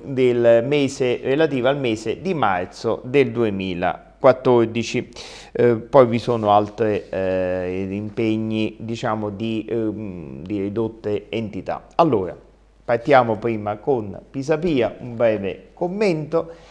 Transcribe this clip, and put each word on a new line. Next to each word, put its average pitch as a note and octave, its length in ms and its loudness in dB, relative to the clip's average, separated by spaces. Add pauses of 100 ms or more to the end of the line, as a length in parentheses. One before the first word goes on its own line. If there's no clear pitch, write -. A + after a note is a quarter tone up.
del A#2+ 640 4
mese, C3+ 560 0
relativo C3+ 460 2
al C#3+ 100 0
mese A2+ 440 -4
di F#3 120 -2
marzo G2+ 680 -4
del B2+ 280 2
duemilaquattordici. A2+ 1800 0 (420)
Eh, A#2+ 240 4
poi B2+ 320 6
vi A#2 100 0
sono A2 360 2
altre, G#2 560 2
eh, F#2 840 -2
impegni, A2 880 -2
diciamo, A2 500 -4
di, A2 400 -4
ehm, G2 720 -6
di G2 180 -6
ridotte G#2 680 -4
entità. G2 680 -8
Allora, G#2+ 380 0 (520)
partiamo A#2+ 500 4
prima G#2 420 -4
con G#2+ 400 -2 (140)
Pisapia, C#3 680 0
un B2 180 -12
breve G#2+ 580 0
commento, E3+ 760 -2 (200)